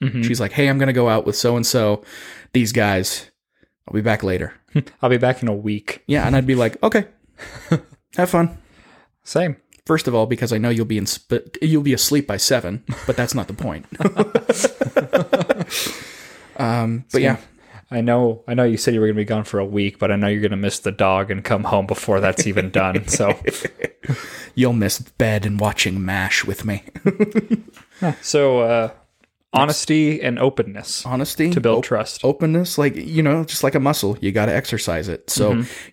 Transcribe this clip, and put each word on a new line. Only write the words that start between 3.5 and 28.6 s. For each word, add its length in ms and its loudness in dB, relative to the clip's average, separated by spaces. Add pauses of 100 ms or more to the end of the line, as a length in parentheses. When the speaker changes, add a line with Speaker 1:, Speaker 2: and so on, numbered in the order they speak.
Speaker 2:
I'll 80 -6
be 60 0
back 200 0
later." 320 -2 (220)
Speaker 1:
<laughs> 260 -4
"I'll 80 4
be 80 4
back 240 2
in 60 -2
a 80 0
week." 500 -6
Speaker 2:
Yeah, 220 2
and 80 4
I'd 100 4
be 80 4
like, 300 0
"Okay, 240 4 (540)
<laughs> 560 -4
have 120 2
fun." 300 2 (640)
Speaker 1:
Same. 340 -2 (300)
Speaker 2:
First 220 2
of 40 2
all, 120 4
because 260 -2
I 60 0
know 120 0
you'll 160 0
be 120 -2
in 100 -2
sp-, 400 -4 (140)
you'll 200 4
be 120 2
asleep 340 2
by 80 -4
seven, 480 -2 (240)
but 80 0
that's 180 -2
not 140 -4
the 60 -12
point. 320 -8 (120)
<laughs> 0 - (2500)
Um, 420 -2 (120)
but 80 2
Speaker 1:
Same. 40 2
Speaker 2:
yeah. 140 2 (520)
Speaker 1:
I 120 -2
know, 460 2
I 60 -4
know 120 2
you 120 2
said 160 0
you 60 2
were 80 4
gonna 80 2
be 100 0
gone 200 -2
for 140 -4
a 60 0
week, 340 -2
but 120 2
I 60 0
know 100 2
you're 140 0
gonna 160 0
miss 220 -2
the 120 -4
dog 400 0
and 120 -6
come 200 -2
home 220 2
before 340 0
that's 280 0
even 220 0
done, 380 0
so. 320 0 (580)
<laughs> 580 -8
Speaker 2:
You'll 180 4
miss 260 0
bed 460 0
and 140 -2
watching 440 0
mash 420 0
with 200 -6
me. 180 -4 (220)
<laughs> 580 0 (360)
Speaker 1:
Yeah, 220 0
so, 380 2
uh, 320 2 (600)